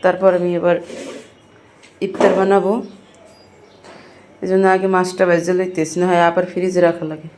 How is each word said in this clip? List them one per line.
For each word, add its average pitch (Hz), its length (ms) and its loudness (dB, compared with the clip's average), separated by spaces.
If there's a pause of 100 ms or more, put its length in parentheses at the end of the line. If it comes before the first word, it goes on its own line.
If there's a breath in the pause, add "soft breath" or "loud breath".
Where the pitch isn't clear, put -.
তারপর 185 340 2
আমি 175 140 0 (100)
এবার 175 180 2 (1200 loud breath)
ইফতার 190 360 2
বানাবো। 190 360 2 (1700 loud breath)
এই 185 80 -8
জন্য 190 160 2 (100)
আগে 190 120 -2
মাছটা 185 380 0
ভেজে 175 280 0
লইতেছি, 180 440 -4
না 180 100 0
হয় 175 200 4
আবার 180 220 0
ফ্রিজে 185 320 -2
রাখা 165 300 0
লাগে। 156 260 -14